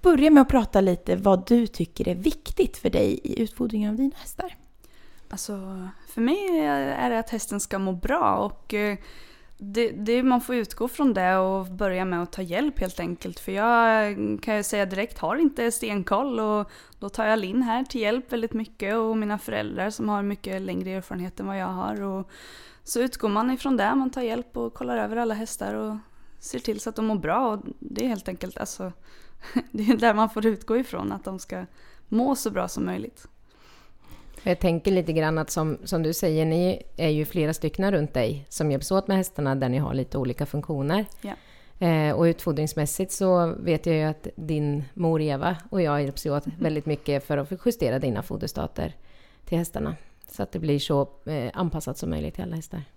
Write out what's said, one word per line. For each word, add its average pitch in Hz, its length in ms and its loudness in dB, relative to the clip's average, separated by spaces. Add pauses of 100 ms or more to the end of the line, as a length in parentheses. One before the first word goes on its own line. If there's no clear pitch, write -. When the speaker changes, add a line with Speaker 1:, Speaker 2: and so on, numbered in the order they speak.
Speaker 1:
börja 311 300 8
med 277 100 12
att 262 80 6
prata 208 320 6
lite 180 340 2
vad 190 320 4
du 233 200 6
tycker - 400 -4
är 180 80 0
viktigt - 640 0
för - 120 0
dig - 340 2
i - 180 -2
utfodringen 220 480 -2
av 214 80 -2
dina 277 180 0
hästar. - 400 -10 (760)
Speaker 2:
Alltså, 190 580 -10 (200)
för - 140 -4
mig 339 380 2
är 277 500 0
det 226 100 2
att 226 100 -6
hästen 214 300 -4
ska 196 200 -4
må 190 120 0
bra 202 440 2
och, - 380 -4
eh, 208 240 0 (640)
det, 214 280 0
det, 226 320 2
man 247 180 6
får 247 140 -2
utgå 226 320 -2
från 269 260 2
det 185 240 4
och 190 280 0
börja 185 400 -2
med 175 180 -2
att 170 80 -8
ta 190 100 -8
hjälp 202 380 -2
helt 185 200 -4
enkelt. 175 400 -6
För - 120 -8
jag, 220 640 4 (260)
kan 214 160 0
ju 208 60 -2
säga 202 220 0
direkt, 196 320 -4
har 180 180 -2
inte 269 360 2
stenkoll 220 680 -2
och 214 320 0 (280)
då 202 100 -8
tar 220 160 -2
jag 220 140 4
Linn 208 240 0
här 240 200 0
till 247 180 -4
hjälp 233 300 0
väldigt 226 220 -2
mycket 220 420 -4
och 220 220 0
mina 208 200 -2
föräldrar 202 520 -4
som 214 200 -4
har 202 140 0
mycket 196 380 -6
längre 185 300 -4
erfarenhet 185 480 -8
än 196 80 -6
vad 196 120 -4
jag 185 80 -4
har. 190 340 -6
Och 196 280 -6 (540)
så - 160 -4
utgår 247 300 0
man 220 220 2
ifrån 262 260 0
det, 214 180 2
man 262 140 2
tar 254 120 -6
hjälp 240 360 -4
och 233 160 -4
kollar 247 240 -4
över 214 180 -2
alla 233 180 0
hästar 208 400 -6
och 214 240 -6 (420)
ser - 200 -8
till 214 200 -2
så - 100 -6
att - 60 -10
de 220 100 0
mår 214 100 2
bra. 190 380 0
Och 156 100 -6 (160)
det - 260 -4
är 262 40 0
helt 208 180 -4
enkelt, 185 300 -8
alltså, 185 340 -8 (520)
<laughs> - 280 -2
Det 214 180 -2
är 226 80 8
där 226 160 6
man 214 160 4
får 220 160 -2
utgå 220 320 2
ifrån 196 340 -2
att 196 120 -8
de 190 160 -8
ska 185 260 -10 (420)
må 247 280 2
så 226 160 -2
bra 180 160 -2
som - 180 -4
möjligt. 190 420 -8 (1160)
Speaker 3:
Jag 180 160 2
tänker 170 320 2
lite 165 220 2
grann 156 240 2
att 156 120 -2
som, 156 340 0
som 165 200 0
du 160 100 2
säger, 160 320 2
ni 175 380 2 (140)
är 156 120 2
ju 151 160 2
flera 156 280 0
stycken 190 380 0
runt 151 220 0
dig 131 360 -2
som 156 220 0
hjälps 139 200 -2
åt 190 160 2
med 190 100 4
hästarna 147 380 0
där 135 140 0
ni 127 80 2
har - 160 0
lite 131 240 -2
olika 127 280 -2
funktioner. 151 600 -2 (160)
Speaker 2:
Ja. 202 120 -10 (540)
Speaker 3:
Eh, 156 280 4
och 170 80 4
utfodringsmässigt 160 880 0
så 180 480 2
vet 160 260 0
jag 165 100 4
ju 156 80 2
att 156 320 -2
din 151 480 -2 (100)
mor 165 280 2
Eva 151 340 0 (140)
och 190 120 0
jag 147 220 2
hjälps 143 220 -6
ju 143 100 0
åt 147 100 -2
Speaker 2:
Mm. 160 140 -8
Speaker 3:
väldigt 151 260 0
mycket 143 420 -2
för 147 100 0
att 143 140 -4 (140)
justera 139 340 2
dina 127 240 -2
foderstater - 720 -6 (500)
till 165 120 0
hästarna. 156 380 -4 (320)
Så - 160 -6
att - 80 -6
det 180 80 -6
blir 147 200 2
så, 139 300 2 (160)
eh, 139 280 -4
anpassat 156 440 -4
som 160 120 -6
möjligt 156 260 -4
till - 80 -8
alla 170 120 -8
hästar. 160 260 -10 (140)